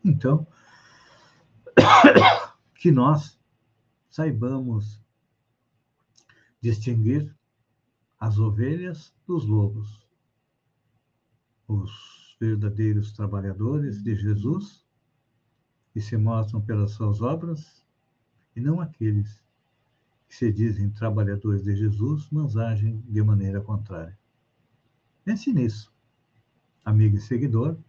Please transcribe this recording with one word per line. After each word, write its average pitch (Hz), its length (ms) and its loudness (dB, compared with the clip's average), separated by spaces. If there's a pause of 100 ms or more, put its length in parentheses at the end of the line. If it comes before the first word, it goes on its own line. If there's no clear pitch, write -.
Então, 143 460 2 (1300)
<coughs> - 1000 6
que - 140 2
nós 143 480 2 (720)
saibamos 123 880 -4 (1600)
distinguir 117 760 -2 (800)
as 107 220 -2
ovelhas 147 760 -2 (140)
dos 165 180 -2
lobos, 107 600 -2 (1600)
os - 460 -6 (300)
verdadeiros 104 720 -2
trabalhadores 104 920 -4
de 110 120 -2
Jesus, 104 680 -4 (1080)
que 110 80 -6
se 110 160 -4
mostram 110 420 0
pelas 104 320 -2
suas 104 300 -2
obras, 160 640 -6 (720)
e 117 40 -8
não 156 220 -2
aqueles 107 600 -4 (840)
que - 80 -20
se 117 160 0
dizem 101 380 -2
trabalhadores 104 760 -2
de 101 120 -2
Jesus, 107 560 -2
mas 143 260 -2
agem 113 500 -2
de 107 160 0
maneira 101 380 0
contrária. 95 560 -8 (1040)
Pense 226 300 -4
nisso, 117 360 -2 (960)
amigo 107 320 4
e 101 60 -2
seguidor 127 560 -2 (120)